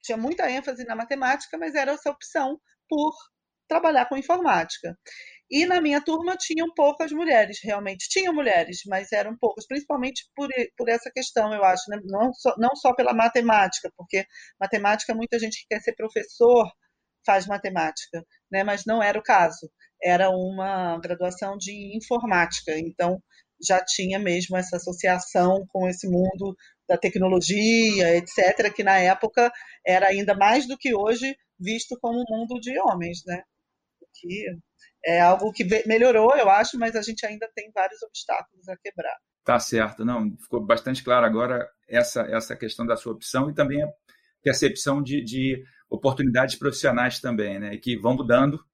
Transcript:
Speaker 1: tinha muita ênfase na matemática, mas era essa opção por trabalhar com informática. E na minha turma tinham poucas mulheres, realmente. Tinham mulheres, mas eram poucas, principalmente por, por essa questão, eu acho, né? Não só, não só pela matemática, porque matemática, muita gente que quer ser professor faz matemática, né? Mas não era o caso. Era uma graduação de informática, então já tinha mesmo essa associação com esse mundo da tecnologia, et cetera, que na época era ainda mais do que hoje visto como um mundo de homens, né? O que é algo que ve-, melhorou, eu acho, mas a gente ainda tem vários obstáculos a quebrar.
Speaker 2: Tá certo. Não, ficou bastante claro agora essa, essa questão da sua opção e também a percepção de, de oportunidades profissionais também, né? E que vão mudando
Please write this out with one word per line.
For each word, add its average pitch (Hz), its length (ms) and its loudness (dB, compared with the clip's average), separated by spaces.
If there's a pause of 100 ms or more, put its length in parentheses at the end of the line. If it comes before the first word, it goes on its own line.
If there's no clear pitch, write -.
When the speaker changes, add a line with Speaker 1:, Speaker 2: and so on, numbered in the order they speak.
Speaker 1:
tinha 226 140 -6
muita 302 320 -4
ênfase 254 360 -6
na 233 100 -8
matemática, 262 640 -4
mas 330 160 -8
era 277 180 0
essa 294 180 -4
opção 285 480 -6 (300)
por 311 240 0 (560)
trabalhar 311 380 2
com 269 100 -6
informática. 233 800 -2 (540)
E 302 160 2
na 359 140 2
minha 294 200 0
turma 330 380 -2
tinham 330 360 -4
poucas 294 380 2
mulheres, 254 500 2
realmente. 202 460 -6
Tinham 370 240 0
mulheres, 185 540 0
mas 196 260 -6
eram 214 240 -2
poucas, 220 300 -2
principalmente 269 680 -6
por, 285 140 -6 (280)
por 233 120 -4
essa 233 220 -2
questão, 226 420 -2
eu 208 120 -2
acho, 185 240 4
né? 208 160 -8
Não 202 280 0
só, - 240 -2
não 233 180 2
só 254 200 2
pela 247 180 2
matemática, 226 840 2
porque 190 280 -6 (340)
matemática, 208 560 -2
muita 233 240 -4
gente 220 220 -6
que - 80 -20
quer 214 120 -4
ser - 140 -4
professor 220 760 2 (560)
faz 190 200 4
matemática, 180 800 -6 (260)
né? 196 140 0
Mas 202 220 -2
não 226 160 0
era 202 160 2
o 214 40 -6
caso. 165 480 2 (320)
Era 180 280 4
uma 185 680 -4
graduação 180 600 -6
de 202 380 -12
informática, 190 840 -2
então 175 440 -4 (400)
já 185 220 2
tinha 190 340 -4
mesmo 185 380 -2
essa 180 200 -4
associação 180 920 0
com 185 200 -2
esse 180 200 -6
mundo 190 480 0 (320)
da 175 80 4
tecnologia, 190 1200 2
et 175 120 -2
cetera, 208 420 2
que 208 120 -6
na 190 160 6
época 214 540 2 (340)
era 185 220 4
ainda 196 260 2
mais 220 320 4
do 262 100 -8
que 254 180 -2
hoje 233 420 0 (220)
visto 220 420 -6
como 240 200 -2
um 247 80 -4
mundo 226 320 -6
de 247 200 -6
homens, 175 460 -2
né? 180 160 -8 (580)
O - 120 -20
que 214 320 -12 (600)
é 170 140 4
algo 185 320 6
que 208 120 -4
ve-, 214 220 0
melhorou, 226 500 6
eu 233 120 6
acho, 220 300 4
mas 226 180 -2
a 214 60 -4
gente 220 240 -10
ainda 214 280 -8
tem 214 200 -14
vários 196 280 -2
obstáculos - 640 -10
a 185 80 -12
quebrar. 160 400 -10 (280)
Speaker 2:
Tá 120 140 2
certo. 110 460 -4
Não, 113 340 -2
ficou 110 260 -6
bastante 117 380 0
claro 123 220 2
agora 120 440 -2 (200)
essa, 120 340 0
essa 113 340 -4
questão 117 300 -8
da 117 100 0
sua 113 160 -10
opção 131 380 -4
e 147 40 -8
também 143 280 0
a 151 60 -4 (540)
percepção 139 600 0
de, 139 200 -4
de 131 400 -4 (260)
oportunidades 131 680 0
profissionais 127 640 -2
também, 104 380 -4
né? 104 160 -10
E 110 40 -12
que 120 200 -4
vão 120 180 2
mudando 135 460 2 (120)